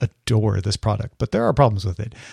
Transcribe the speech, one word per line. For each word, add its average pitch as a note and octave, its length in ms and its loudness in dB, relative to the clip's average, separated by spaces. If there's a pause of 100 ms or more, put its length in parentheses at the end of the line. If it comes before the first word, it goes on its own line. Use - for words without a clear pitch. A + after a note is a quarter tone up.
adore G#2+ 580 0
this G2 160 -2
product, A2 400 -4
but - 160 -4
there A3+ 120 2
are G3 100 2
problems G#2 320 4
with F#2 120 -4
it. G#2+ 160 -8 (180)